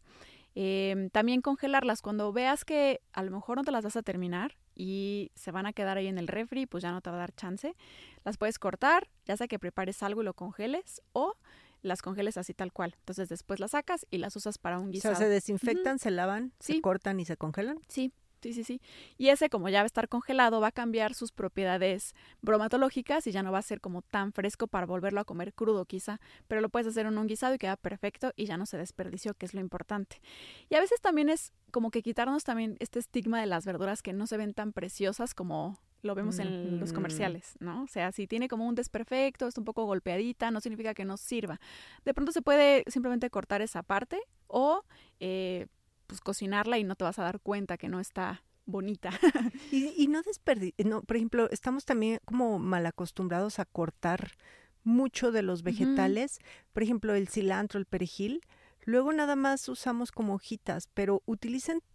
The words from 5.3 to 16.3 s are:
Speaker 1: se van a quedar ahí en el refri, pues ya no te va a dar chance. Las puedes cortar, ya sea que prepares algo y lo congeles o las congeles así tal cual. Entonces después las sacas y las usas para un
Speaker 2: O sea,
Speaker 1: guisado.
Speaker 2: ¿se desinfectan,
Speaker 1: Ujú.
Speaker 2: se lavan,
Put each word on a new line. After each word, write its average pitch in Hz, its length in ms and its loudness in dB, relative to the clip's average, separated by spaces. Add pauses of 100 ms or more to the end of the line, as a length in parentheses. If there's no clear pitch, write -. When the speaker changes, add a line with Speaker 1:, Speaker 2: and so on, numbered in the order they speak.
Speaker 1:
se - 160 -10
van 190 140 -2
a 208 60 -4
quedar 190 240 0
ahí 190 120 0
en 190 100 -2
el 170 100 -4
refri, 240 380 -2
pues 175 160 -6
ya 175 80 -4
no 180 120 -4
te 180 80 -8
va 175 60 -6
a 175 40 -4
dar 175 120 -6
chance. 202 440 -8 (480)
Las 196 120 -6
puedes 220 220 -2
cortar, 277 500 2 (180)
ya 202 100 -2
sea 240 100 -4
que 214 140 -4
prepares 185 420 -6
algo 208 200 -2
y - 20 0
lo 185 100 -4
congeles 240 680 -6 (100)
o 330 240 0 (460)
las 208 200 -2
congeles 196 340 -2
así 180 160 -8
tal 185 200 -6
cual. 170 260 -4
Entonces 185 300 -6
después 185 320 -6
las 208 100 -4
sacas 294 400 -2
y 190 80 -2
las 185 160 -4
usas 208 240 -6
para 175 200 -4
un 196 100 -6
Speaker 2:
O 190 40 -6
sea, - 0 -
Speaker 1:
guisado. 196 260 0
Speaker 2:
¿se 214 100 6
desinfectan, 214 680 2
Speaker 1:
Ujú. - 60 -2
Speaker 2:
se 220 80 0
lavan, 196 480 0